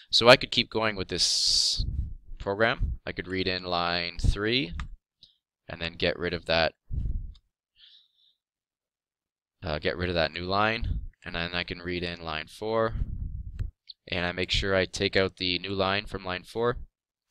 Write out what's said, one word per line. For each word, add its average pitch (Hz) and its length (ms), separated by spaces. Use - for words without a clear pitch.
So - 180
I 131 80
could - 140
keep - 180
going 110 280
with 92 120
this - 760
program. 110 680
I 90 60
could 90 160
read 92 180
in 92 160
line 87 560
three 123 560
and 82 120
then 82 140
get 90 240
rid 87 160
of 80 120
that, 82 280
uh, 78 160
get 80 180
rid 87 140
of 87 60
that 78 160
new 85 120
line, 104 560
and 87 120
then 85 180
I 87 80
can 87 180
read 87 220
in 85 180
line 78 280
four, 110 480
and 87 180
I 87 60
make 92 180
sure 98 240
I 92 100
take 98 320
out 95 200
the 90 220
new 95 160
line 95 300
from 95 180
line 90 220
four. 120 320